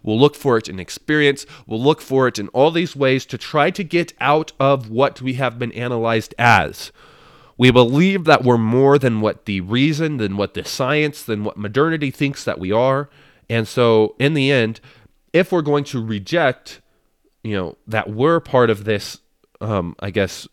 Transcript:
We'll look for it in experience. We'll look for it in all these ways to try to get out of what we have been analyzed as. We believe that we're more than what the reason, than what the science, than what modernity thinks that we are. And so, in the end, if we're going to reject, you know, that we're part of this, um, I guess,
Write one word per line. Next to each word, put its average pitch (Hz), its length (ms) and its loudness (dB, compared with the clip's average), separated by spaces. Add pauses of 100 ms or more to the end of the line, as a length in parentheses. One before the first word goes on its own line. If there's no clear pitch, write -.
We'll 107 160 0
look 147 160 6
for 127 240 0
it 110 120 -6
in 92 100 -10
experience. 143 680 -2 (220)
We'll 113 140 -6
look 147 180 2
for 131 260 0
it 120 140 -2
in 98 100 -8
all 143 220 2
these 170 240 -4
ways 135 300 0
to - 120 -12
try 151 340 -2
to 196 120 -6
get 165 380 -4
out 151 400 0
of 135 280 0
what 131 320 -2
we 127 120 -4
have 123 260 -4
been 120 140 -6
analyzed 113 680 -4
as. 98 540 2 (640)
We 127 120 6
believe 143 540 4
that 147 220 4
we're 123 120 4
more 127 400 4
than 123 220 0
what 107 240 -2
the 98 160 -4
reason, 143 560 -2
than 101 220 -4
what 98 160 -4
the - 100 -8
science, 147 580 -4
than 104 220 -6
what 104 140 -6
modernity 143 540 -2
thinks 139 340 -6
that 95 140 -6
we 92 120 -4
are. 135 380 0 (400)
And 117 180 -2
so, 113 520 2
in 143 160 0
the 139 180 2
end, 113 260 0 (540)
if 170 180 2
we're 175 120 0
going 147 220 0
to 131 160 -6
reject, 110 800 -4 (640)
you 107 140 -4
know, 90 200 -6 (100)
that 110 220 -4
we're 139 300 0
part 123 300 2
of 104 160 -2
this, 104 340 -4 (400)
um, 98 400 -4
I 101 120 -8
guess, 95 420 -2